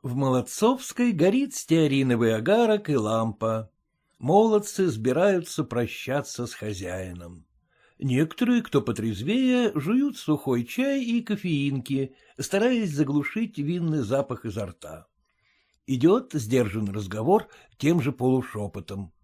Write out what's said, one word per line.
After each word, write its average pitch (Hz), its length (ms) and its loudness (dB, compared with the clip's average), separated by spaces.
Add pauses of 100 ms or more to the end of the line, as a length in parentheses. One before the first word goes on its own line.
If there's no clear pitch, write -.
В 123 80 -4
Молодцовской 208 1000 0
горит 202 420 2
стеариновый 131 800 2
огарок 208 560 2
и 143 40 2
лампа. 110 760 0 (480)
Молодцы 208 680 4
сбираются 160 800 0
прощаться 120 800 -4
с 113 80 -12
хозяином. 92 960 -10 (500)
Некоторые, 165 640 0
кто 147 220 0
потрезвее, 190 920 0
жуют 233 440 0
сухой 131 460 0
чай 269 400 -2
и 233 200 -2
кофеинки, 139 920 -2 (240)
стараясь 208 560 0
заглушить 147 640 0
винный 156 460 -2
запах 127 420 -2
изо 104 220 -6
рта. 80 400 -16 (800)
Идёт 165 460 2
сдержанный 110 600 0
разговор 107 540 0 (320)
тем 165 200 2
же 135 120 0
полушёпотом. 104 1000 -4 (120)